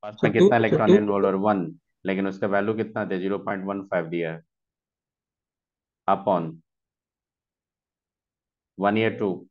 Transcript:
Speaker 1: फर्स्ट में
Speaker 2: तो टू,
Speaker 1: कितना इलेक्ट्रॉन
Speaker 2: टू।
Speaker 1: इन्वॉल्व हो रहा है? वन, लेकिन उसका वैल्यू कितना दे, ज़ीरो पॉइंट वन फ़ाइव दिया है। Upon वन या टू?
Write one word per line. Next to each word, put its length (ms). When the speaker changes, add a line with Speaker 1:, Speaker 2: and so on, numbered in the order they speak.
Speaker 1:
फर्स्ट 200
में 100
Speaker 2:
तो 60
टू, 60
Speaker 1:
कितना 120
इलेक्ट्रॉन 300
Speaker 2:
टू। 80
Speaker 1:
इन्वॉल्व 300
हो 60
रहा 80
है? 80
वन, 320
लेकिन 220
उसका 200
वैल्यू 280
कितना 300
दे, 140
ज़ीरो 200
पॉइंट 260
वन 220
फ़ाइव 220
दिया 240
है। 80
Upon 440
वन 200
या 200
टू? 120